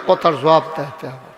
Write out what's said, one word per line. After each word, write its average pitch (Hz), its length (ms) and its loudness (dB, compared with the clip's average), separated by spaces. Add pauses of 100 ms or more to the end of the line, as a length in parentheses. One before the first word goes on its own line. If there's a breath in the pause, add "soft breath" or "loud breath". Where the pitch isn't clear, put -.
কথার 175 340 2
জবাব 156 220 4 (140)
দেয় 147 100 -6 (140)
তে 139 60 -10
আবার। 127 200 -16 (100)